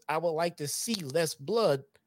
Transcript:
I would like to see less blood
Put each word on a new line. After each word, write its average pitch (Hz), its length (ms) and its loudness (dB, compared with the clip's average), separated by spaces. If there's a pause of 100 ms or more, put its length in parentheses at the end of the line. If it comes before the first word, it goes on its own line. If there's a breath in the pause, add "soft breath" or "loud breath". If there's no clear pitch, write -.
I 156 120 2
would 170 120 0
like 165 260 -2
to 147 100 -6
see - 280 -4
less 160 380 0
blood 160 500 2 (240)